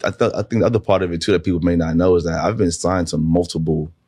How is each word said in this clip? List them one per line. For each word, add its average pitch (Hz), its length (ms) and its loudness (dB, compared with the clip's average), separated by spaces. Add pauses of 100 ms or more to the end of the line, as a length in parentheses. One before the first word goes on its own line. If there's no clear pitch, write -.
I - 80 0
th-, - 240 0
I 107 80 -4
think 113 180 -2
the 85 60 4
other 113 120 2
part 95 220 0
of 87 100 -2
it 85 100 -4
too 104 100 0
that 87 120 2
people 85 180 0
may 87 140 2
not 80 200 0
know 90 220 4
is 82 80 0
that 80 180 -2
I've 90 140 0
been 90 140 0
signed 87 360 -2
to - 100 -6
multiple, 80 720 -2 (180)